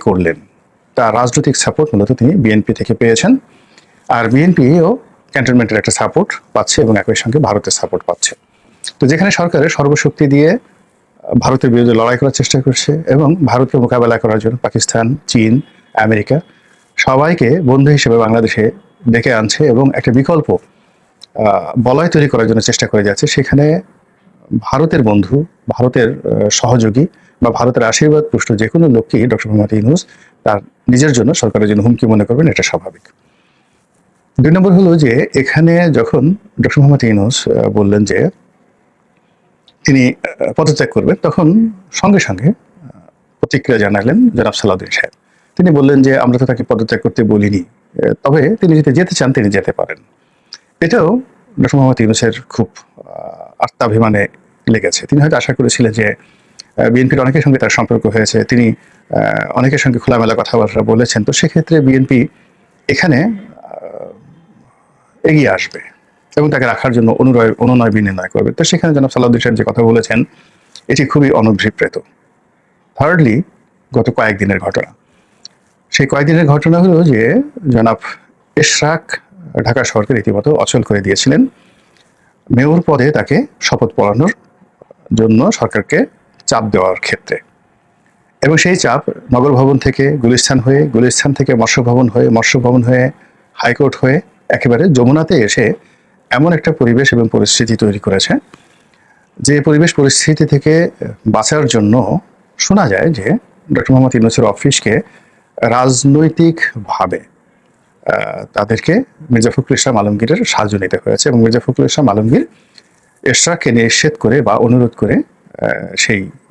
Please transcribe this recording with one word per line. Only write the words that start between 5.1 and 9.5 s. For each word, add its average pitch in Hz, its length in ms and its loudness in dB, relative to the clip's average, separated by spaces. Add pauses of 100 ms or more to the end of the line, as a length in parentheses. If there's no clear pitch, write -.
ক্যান্টনমেন্টের 123 480 0
একটা - 180 -2
সাপোর্ট 160 300 -2 (260)
পাচ্ছে - 300 -2
এবং 110 160 2
একই 110 220 -2
সঙ্গে 120 160 0
ভারতের 101 400 -2
সাপোর্ট - 300 -6
পাচ্ছে। - 240 -4 (640)
তো - 120 0
যেখানে 175 200 0
সরকারের 170 380 0